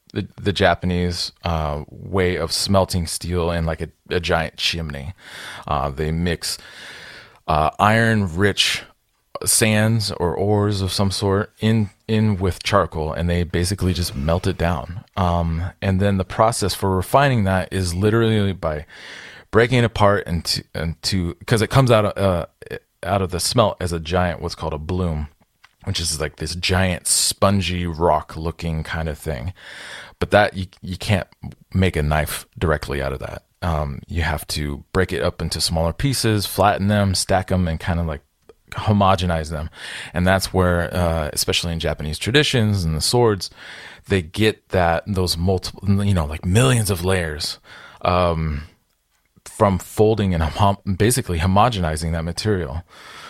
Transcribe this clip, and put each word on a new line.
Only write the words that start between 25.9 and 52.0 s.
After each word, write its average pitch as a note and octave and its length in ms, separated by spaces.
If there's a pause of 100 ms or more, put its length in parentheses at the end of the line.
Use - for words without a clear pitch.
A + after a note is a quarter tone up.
is, D2+ 200
like, D2+ 180
this D#2 180
giant F2+ 520
spongy F2+ 800
rock D#2+ 500
looking D#2+ 480
kind D#2+ 240
of D2 100
thing. D2+ 360 (640)
But - 120
that, G2+ 240
you, F#2 100 (160)
you F2+ 160
can't - 300 (460)
make F#2 220
a D2+ 80
knife D2+ 420 (120)
directly D2 440
out C2+ 120
of B1 60
that. - 240 (180)
Um, D2+ 460
you E2+ 160
have D#2 240
to D2 360 (100)
break F#2 200
it C2 80
up E2+ 200
into D#2+ 200
smaller E2 320
pieces, A2+ 520
flatten G2 420
them, G2+ 280
stack F#2 360
'em, F#2 160
and D#2+ 120
kinda, E2+ 240
like, D2+ 180 (500)
homogenize F#2 800
them. D#2 200 (440)
And F2+ 140
that's F#2+ 260
where, F2 400
uh, E2 400
especially - 380
in E2 80
Japanese D2+ 400
traditions A2 640
and D#2+ 120
the D2+ 60
swords, A#2 480 (600)
they F#2+ 120
get G2+ 480
that, E2+ 380
those F2+ 300
multiple, G2 680
you G2 100
know, E2 120
like, D2+ 200
millions A2+ 440
of F2 160
layers, E2+ 540 (420)
um, E2 640 (800)
from G2 340
folding G#2+ 540
and D#2+ 100
homo-, G2+ 380 (160)
basically G#2 420
homogenizing F2+ 720